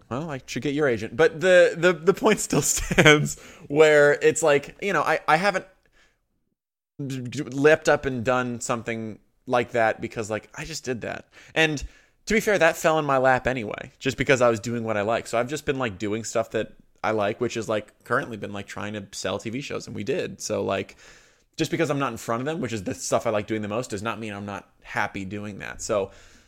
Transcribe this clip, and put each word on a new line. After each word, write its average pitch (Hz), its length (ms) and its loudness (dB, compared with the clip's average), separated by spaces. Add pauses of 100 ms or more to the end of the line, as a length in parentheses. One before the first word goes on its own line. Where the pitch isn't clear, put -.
Well, 156 220 -8
I 131 160 -10
should - 160 -8
get 147 100 -2
your 143 160 2
agent. 113 260 -4
But 156 280 2
the, 180 340 6
the, 170 160 4
the 165 220 2
point 208 260 2
still 151 220 0
<laughs> - 0 -
stands 151 760 4 (300)
where 147 440 8 (100)
it's 151 200 4
like, 143 380 2
you 196 140 -2
know, 151 80 2
I, - 260 0
I 151 80 6
haven't 185 300 0 (1400)
d-, 131 160 -8
d-, 123 220 -6
leapt 147 460 4
up 147 180 4
and 127 160 -4
done 123 380 -2
something 113 580 -6 (280)
like 123 260 0
that 113 280 2
because, 113 300 -8
like, 107 240 -6
I 156 100 -12
just 156 200 -12
did 123 160 -6
that. 92 260 -10 (280)
And 156 280 0 (440)
to 208 80 -2
be 226 40 2
fair, 202 200 0
that 160 180 2
fell 160 240 2
in 151 40 -2
my 139 140 2
lap 131 300 4
anyway, 120 500 -6
just 131 180 -2
because 131 240 4
I 123 100 6
was 113 100 0
doing 117 240 -4
what 110 120 -2
I 104 40 0
like. 104 260 0
So - 120 -4
I've 123 100 0
just 147 180 -8
been, 135 120 -2
like, 113 200 -4
doing 107 240 -4
stuff 113 300 -4
that 110 200 -4 (300)
I 104 80 0
like, 107 300 0
which 117 160 -4
is, 110 120 -6
like, 107 360 -6
currently 120 320 -4
been, 101 160 -12
like, 101 140 -12
trying 104 260 -10
to 104 180 -10
sell 95 300 -6
T 113 100 -10
V 123 120 -8
shows, - 260 -10
and - 80 -12
we 101 80 -8
did. 131 360 -6
So, 101 220 -4
like, 101 340 -4 (600)
just 156 160 -4
because 156 180 0
I'm 147 80 -2
not 135 140 -4
in 113 60 -12
front 117 220 -4
of 131 60 -6
them, 160 140 -6
which 113 120 -6
is 104 120 -6
the 127 100 -8
stuff - 320 -2
I 117 40 0
like 107 180 -2
doing 110 140 -2
the 104 60 -6
most, 113 220 -4
does 98 120 -8
not 110 180 -6
mean 110 120 -10
I'm 101 140 -12
not 98 220 -12 (140)
happy 104 420 -6
doing 104 340 -10
that. 60 240 -12
So, 104 300 -2 (360)